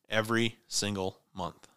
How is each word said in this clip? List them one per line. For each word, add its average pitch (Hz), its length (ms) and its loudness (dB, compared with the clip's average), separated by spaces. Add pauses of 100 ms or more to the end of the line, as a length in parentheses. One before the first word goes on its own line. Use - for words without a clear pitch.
every 113 480 2 (100)
single 98 520 -2 (160)
month. 90 420 -8